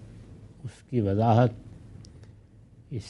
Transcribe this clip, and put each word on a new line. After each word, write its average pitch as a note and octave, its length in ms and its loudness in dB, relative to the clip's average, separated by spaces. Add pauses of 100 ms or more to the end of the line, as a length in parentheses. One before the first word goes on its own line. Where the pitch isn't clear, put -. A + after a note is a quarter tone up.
(640)
اس - 260 -16
کی B2 100 2
وضاحت A2 500 6 (1400)
اس A#2+ 200 -8